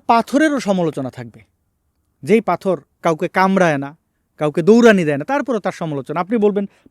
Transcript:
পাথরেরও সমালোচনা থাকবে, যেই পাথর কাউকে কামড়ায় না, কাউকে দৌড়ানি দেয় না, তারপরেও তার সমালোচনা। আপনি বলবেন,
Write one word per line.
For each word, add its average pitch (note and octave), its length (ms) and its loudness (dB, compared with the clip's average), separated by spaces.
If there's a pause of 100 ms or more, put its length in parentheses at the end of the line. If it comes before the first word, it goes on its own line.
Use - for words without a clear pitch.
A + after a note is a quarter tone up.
পাথরেরও C4 520 0
সমালোচনা E3+ 500 -4
থাকবে, A#2 300 -18 (840)
যেই G3 180 2
পাথর F3+ 380 -4 (220)
কাউকে E3+ 260 -2
কামড়ায় F#3 500 2
না, C#3 200 -10 (400)
কাউকে D3+ 240 -4
দৌড়ানি G#3+ 440 6
দেয় D3 120 -2
না, C#3+ 60 -6
তারপরেও C4 360 -2
তার F#3 120 -6
সমালোচনা। D3+ 480 -8
আপনি F#3 180 -2
বলবেন, G3+ 320 0 (220)